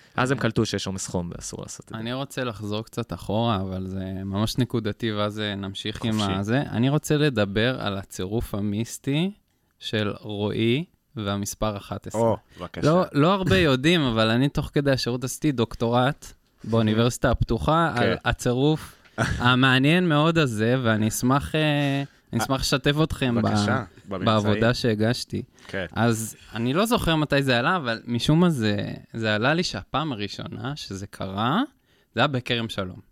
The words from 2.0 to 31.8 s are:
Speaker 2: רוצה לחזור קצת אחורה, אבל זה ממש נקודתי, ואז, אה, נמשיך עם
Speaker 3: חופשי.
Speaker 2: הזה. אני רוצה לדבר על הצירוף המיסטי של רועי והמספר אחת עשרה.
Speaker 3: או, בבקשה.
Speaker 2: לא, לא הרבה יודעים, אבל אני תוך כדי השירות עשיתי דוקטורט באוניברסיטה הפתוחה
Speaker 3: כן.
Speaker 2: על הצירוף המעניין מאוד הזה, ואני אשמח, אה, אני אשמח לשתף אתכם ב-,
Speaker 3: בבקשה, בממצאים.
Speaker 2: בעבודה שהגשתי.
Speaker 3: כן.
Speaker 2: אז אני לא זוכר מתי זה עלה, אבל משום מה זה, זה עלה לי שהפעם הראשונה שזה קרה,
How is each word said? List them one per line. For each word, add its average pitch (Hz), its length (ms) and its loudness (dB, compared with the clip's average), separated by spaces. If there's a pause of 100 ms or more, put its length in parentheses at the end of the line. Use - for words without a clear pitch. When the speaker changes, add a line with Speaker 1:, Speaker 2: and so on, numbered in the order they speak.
Speaker 2:
רוצה 131 320 -6
לחזור 107 400 -6
קצת - 280 -8
אחורה, 107 440 0
אבל 95 300 -4
זה 95 180 -6 (200)
ממש 98 340 -2
נקודתי, 113 540 -2
ואז, 104 280 -2
אה, 104 140 -2
נמשיך 98 500 -8
עם 113 80 0
Speaker 3:
חופשי. 104 200 0
Speaker 2:
הזה. 101 300 0
אני 123 260 -2
רוצה 151 280 0
לדבר 117 640 0
על 98 180 -4
הצירוף 98 560 -6
המיסטי 117 760 -2 (480)
של 107 420 -4
רועי 107 640 0 (320)
והמספר 101 600 -4
אחת 98 300 -10
עשרה. 110 140 -4
Speaker 3:
או, 113 160 4 (240)
בבקשה. 87 260 -4
Speaker 2:
לא, 170 260 4
לא 147 200 4
הרבה 190 240 2
יודעים, 160 440 4
אבל 110 300 2
אני 123 180 4
תוך 143 260 -6
כדי 143 160 2
השירות 123 340 0
עשיתי 147 280 -2
דוקטורט 120 760 0 (380)
באוניברסיטה 113 640 2
הפתוחה 151 640 2
Speaker 3:
כן. 123 60 2
Speaker 2:
על 113 220 2
הצירוף 127 720 0 (240)
המעניין 131 920 4
מאוד 160 300 4
הזה, 120 440 2
ואני 110 260 2
אשמח, 127 460 0
אה, 143 480 0 (300)
אני 117 100 0
אשמח 135 180 -2
לשתף 143 420 0
אתכם 131 320 0
ב-, 117 40 2
Speaker 3:
בבקשה, 107 460 2 (240)
בממצאים. 95 160 -4
Speaker 2:
בעבודה 107 500 4
שהגשתי. 110 680 0 (240)
Speaker 3:
כן. 95 260 -6
Speaker 2:
אז 113 440 0 (180)
אני 117 180 -2
לא 190 140 2
זוכר 214 300 2
מתי 143 260 2
זה 127 160 4
עלה, 156 180 2
אבל 120 300 -2
משום 131 340 2
מה 180 100 6
זה, 107 260 2 (380)
זה 110 200 0
עלה 120 200 2
לי 170 80 0
שהפעם 135 500 -4
הראשונה 110 640 -8
שזה 98 300 -10
קרה, 107 560 -2 (520)